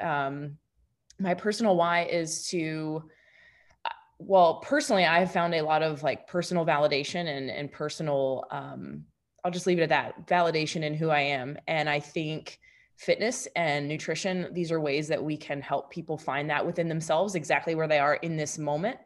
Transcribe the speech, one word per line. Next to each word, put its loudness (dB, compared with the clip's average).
Um, -4
my 0
personal 2
why 4
is -2
to, -4
uh, -4
well, 6
personally, 2
I 6
have 2
found 2
a 2
lot 2
of, -2
like, -2
personal 0
validation 2
and, -6
and -6
personal, -2
um, -10
I'll 0
just -4
leave 4
it 4
at 2
that, 0
validation 2
in -2
who 0
I 4
am. -2
And 0
I 0
think -6
fitness 0
and 0
nutrition, -4
these -2
are 0
ways 0
that 0
we -4
can -8
help -4
people -8
find -4
that 0
within -2
themselves, 0
exactly 0
where 0
they 4
are 4
in -4
this -4
moment. -2